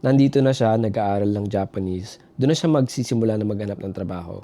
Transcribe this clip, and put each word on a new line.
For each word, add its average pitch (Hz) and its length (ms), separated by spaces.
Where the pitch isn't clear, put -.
nandito 139 400
na 131 160
siya, 113 240
nag-aaral 101 480
ng 104 180
Japanese, 95 680
doon 139 140
na - 20
siya 160 160
magsisimula 120 640
na 107 80
maghanap 104 400
ng 95 80
trabaho. 92 520